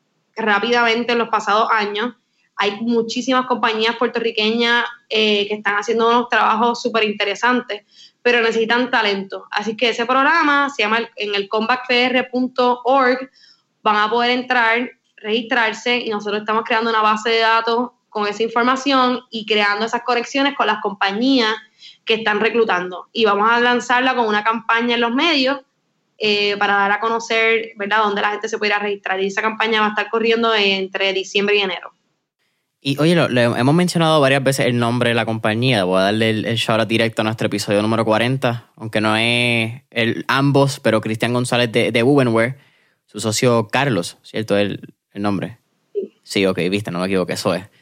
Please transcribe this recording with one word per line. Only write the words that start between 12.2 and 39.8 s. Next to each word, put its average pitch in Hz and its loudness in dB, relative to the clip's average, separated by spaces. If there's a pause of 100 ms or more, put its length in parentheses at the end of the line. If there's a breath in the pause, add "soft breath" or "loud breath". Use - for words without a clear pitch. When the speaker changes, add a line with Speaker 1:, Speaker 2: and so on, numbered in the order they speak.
Speaker 1:
punto 247 0
org, 262 2 (520 soft breath)
van 214 2
a 208 2
poder 240 2
entrar, 247 0 (260)
registrarse, 226 -2
y - -8
nosotros 208 -4
estamos 220 -2
creando 233 0
una 220 0
base 214 0
de 226 2
datos 226 0 (180)
con 208 -4
esa 208 -4
información 254 0 (100)
y 220 -8
creando 208 0
esas 240 -4
conexiones 269 -2
con 226 0
las 214 -2
compañías 220 0 (500 loud breath)
que 226 0
están 208 0
reclutando. 196 0
Y 226 0
vamos 202 2
a 240 4
lanzarla 247 2
con 240 2
una 208 0
campaña 233 0
en 233 0
los 233 0
medios, 277 0 (580)
eh, 208 0
para 202 0
dar 202 2
a 208 -2
conocer, 226 0
¿verdad?, 202 -2
dónde 202 -2
la 208 0
gente 208 -6
se 220 -6
puede 208 -2
ir 208 0
a 208 2
registrar. 202 -4
Y 196 0
esa 196 -4
campaña 220 0
va 214 2
a - -4
estar 208 -4
corriendo 226 0
entre 196 0
diciembre 196 0
y 208 2
enero. 185 -6 (880)
Speaker 2:
Y, 139 -2
oye, 165 4
lo, 147 2
lo 120 2
hemos 131 2
mencionado 165 2
varias 135 2
veces 139 2
el 120 0
nombre 120 0
de 117 2
la 113 0
compañía. 113 0
Voy 92 2
a 95 4
darle 110 2
el, 107 -2
el 113 -2
shout 110 0
out 113 0
directo 113 0
a - 0
nuestro 110 -2
episodio 104 0
número 110 0
cuarenta, 120 -2
aunque 110 -6
no 107 2
es 117 0